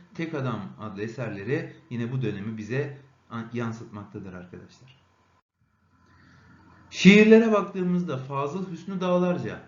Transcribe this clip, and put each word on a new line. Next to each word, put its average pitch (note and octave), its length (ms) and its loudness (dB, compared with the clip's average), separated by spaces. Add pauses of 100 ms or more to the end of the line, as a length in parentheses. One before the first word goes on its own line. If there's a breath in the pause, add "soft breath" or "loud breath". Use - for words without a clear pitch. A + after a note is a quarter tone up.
(160)
Tek D#3+ 180 -8
Adam B2+ 280 -4 (180)
adlı G2+ 220 -12
eserleri A#2 720 -6 (140)
yine A#2+ 220 -6
bu C3+ 100 -4
dönemi G#2 360 -6
bize A2+ 400 -8 (320)
an-, A2+ 240 -10
yansıtmaktadır G#2 800 -10
arkadaşlar. F2+ 720 -20 (1800 loud breath)
Şiirlere A3 640 8
baktığımızda F3+ 640 0
Fazıl C#3+ 540 -6
Hüsnü F3+ 300 -10
Dağlarca F3+ 680 0